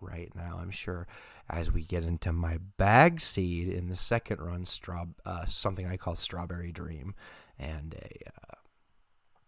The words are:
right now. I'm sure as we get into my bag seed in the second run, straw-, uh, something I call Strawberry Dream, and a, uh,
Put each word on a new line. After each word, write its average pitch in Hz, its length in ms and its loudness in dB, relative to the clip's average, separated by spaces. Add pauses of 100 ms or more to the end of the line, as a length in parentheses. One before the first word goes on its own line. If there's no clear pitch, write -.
right 85 360 -10
now. 87 240 -6
I'm 90 100 -6
sure 90 380 -6 (420)
as 82 220 2
we 85 100 4
get 85 220 0
into 85 280 0
my 82 260 2 (180)
bag 139 440 10
seed 87 480 0
in 90 200 -2
the 90 80 -4
second - 440 0
run, 87 240 -4
straw-, 87 420 -4 (200)
uh, 87 200 -4
something 92 420 0
I 90 80 -2
call 90 180 -2
Strawberry 87 560 -4
Dream, 85 460 -8 (420)
and 78 360 -6
a, - 340 -14
uh, - 260 -18 (920)